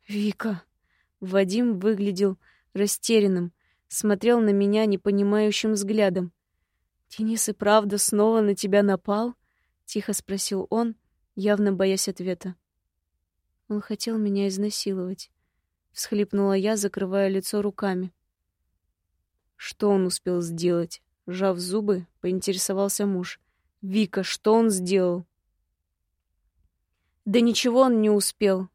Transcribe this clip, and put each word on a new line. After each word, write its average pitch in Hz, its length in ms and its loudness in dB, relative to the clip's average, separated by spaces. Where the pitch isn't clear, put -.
«Вика». 208 560 -4
Вадим 196 580 0
выглядел 196 600 0
растерянным, 196 800 0
смотрел 214 520 0
на 214 100 2
меня 202 340 2
непонимающим 208 880 0
взглядом. 196 600 0
«Денис 220 400 -4
и 214 40 -2
правда 208 440 2
снова 214 440 2
на 208 140 2
тебя 202 280 2
напал?» — 202 520 0
тихо 208 260 -4
спросил 190 560 -4
он, 226 280 -2
явно 202 380 2
боясь 190 360 0
ответа. 185 480 -8
«Он 208 120 -4
хотел 220 380 -4
меня 202 300 0
изнасиловать», — 190 840 -6
всхлипнула 202 600 0
я, 196 240 0
закрывая 196 520 -2
лицо 196 340 -2
руками. 190 500 -4
«Что - 320 -4
он 196 160 4
успел 180 380 -2
сделать?» 170 580 -2
Сжав 185 320 -2
зубы, 185 480 -2
поинтересовался 190 840 -2
муж. 185 340 -4
«Вика, 196 420 -2
что - 320 0
он 226 160 4
сделал?» 180 560 0
«Да 214 160 2
ничего 233 400 4
он 240 220 6
не 214 80 4
успел», — 196 640 0